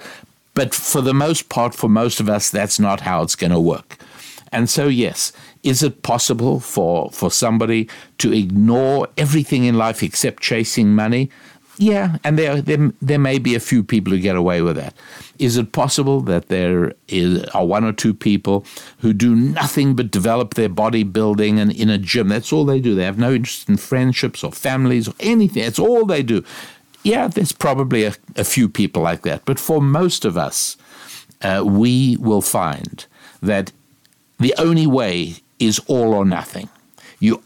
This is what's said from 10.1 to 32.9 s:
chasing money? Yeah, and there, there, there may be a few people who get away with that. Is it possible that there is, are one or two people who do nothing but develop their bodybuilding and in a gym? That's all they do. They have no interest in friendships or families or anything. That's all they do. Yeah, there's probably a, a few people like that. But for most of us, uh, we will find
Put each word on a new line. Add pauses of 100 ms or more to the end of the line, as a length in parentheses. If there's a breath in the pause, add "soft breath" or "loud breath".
chasing
money? (500 loud breath)
Yeah,
and
there,
there, (100)
there
may
be
a
few
people
who
get
away
with
that. (420 loud breath)
Is
it
possible
that
there (140)
is,
are
one
or
two
people (340 loud breath)
who
do
nothing
but
develop
their
bodybuilding
and
in
a
gym?
That's
all
they
do.
They
have
no
interest
in
friendships
or
families
or
anything.
That's
all
they
do. (600 loud breath)
Yeah,
there's
probably
a, (200)
a
few
people
like
that.
But
for
most
of
us, (640 loud breath)
uh,
we
will
find (340 loud breath)